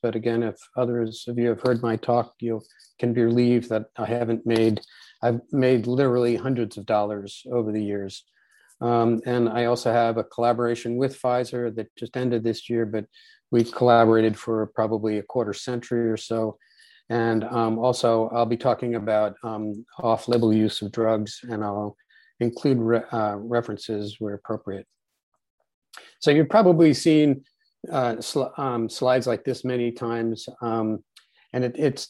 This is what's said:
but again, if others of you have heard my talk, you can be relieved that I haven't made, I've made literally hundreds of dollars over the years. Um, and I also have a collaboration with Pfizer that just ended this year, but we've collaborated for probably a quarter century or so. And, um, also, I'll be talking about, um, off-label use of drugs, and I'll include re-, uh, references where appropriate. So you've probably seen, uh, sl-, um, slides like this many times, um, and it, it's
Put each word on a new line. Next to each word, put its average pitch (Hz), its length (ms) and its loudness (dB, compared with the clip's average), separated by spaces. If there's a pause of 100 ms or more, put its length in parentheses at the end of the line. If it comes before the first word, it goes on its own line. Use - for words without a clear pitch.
but 117 140 -2
again, 117 260 0
if 110 140 -4 (200)
others 120 520 -2
of 120 100 -6
you 120 100 2
have 117 140 -2
heard 123 200 2
my 113 140 0
talk, 120 440 0
you 113 220 -4 (360)
can 120 140 0
be 120 100 2
relieved 120 460 4
that 110 180 -2 (100)
I 113 100 -6
haven't 117 380 -2
made, 113 360 2 (420)
I've 120 180 2 (120)
made 127 340 2
literally 123 500 2
hundreds 120 420 -4
of 98 80 -14
dollars 104 640 -4
over 117 200 -2
the 107 120 -2
years. 101 420 -6 (560)
Um, 117 440 2
and 123 240 0
I 117 160 -2
also 120 260 0
have 117 280 2
a 113 60 -2
collaboration 120 720 -2
with 135 220 -2
Pfizer 123 580 -4
that 107 200 -10
just - 200 -10
ended 123 280 -2
this 110 240 -4
year, 117 160 0
but 107 220 -6 (440)
we've 117 220 2
collaborated 113 640 6
for 110 380 -4
probably 107 440 -2
a 98 40 -6
quarter 104 320 -4
century 120 560 -4
or 107 80 -2
so. 113 400 -4 (500)
And, 113 360 0
um, 113 340 -2
also, 117 520 2
I'll 117 160 0
be 117 100 -2
talking 120 400 -2
about, 107 460 -2
um, 107 440 -8 (120)
off-label 113 540 2
use 107 300 2
of 101 80 -6
drugs, 110 580 -2
and 107 140 -6
I'll 104 340 -6 (440)
include 120 380 0
re-, 113 240 2 (100)
uh, 107 240 -2
references 104 800 -6
where 104 160 -6
appropriate. 101 520 -10 (1300)
So 151 100 2
you've 147 180 6
probably 170 460 6
seen, 151 500 4 (480)
uh, 123 280 0
sl-, - 360 -4
um, 120 320 -2
slides 127 380 2
like 117 180 -2
this 131 200 -6
many 120 280 -2
times, 117 560 -4 (140)
um, 113 420 -2 (480)
and 127 100 -2
it, 123 160 -2
it's - 320 0